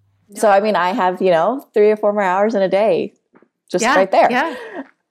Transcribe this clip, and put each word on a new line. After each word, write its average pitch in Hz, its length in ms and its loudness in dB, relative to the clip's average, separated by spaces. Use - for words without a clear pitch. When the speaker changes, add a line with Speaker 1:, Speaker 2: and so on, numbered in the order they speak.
Speaker 1:
So, 214 140 0
I 196 120 4
mean, 214 140 -2
I 180 180 0
have, 180 280 -2
you 185 80 2
know, 180 360 0
three 214 160 4
or 214 60 0
four 208 140 0
more 208 120 -2
hours 202 320 0
in 196 80 0
a 190 60 0
day 190 440 0
just 180 140 -2
Speaker 2:
Yeah, 262 120 0
Speaker 1:
right 285 140 2
there. 302 220 2
Speaker 2:
yeah. 330 520 -6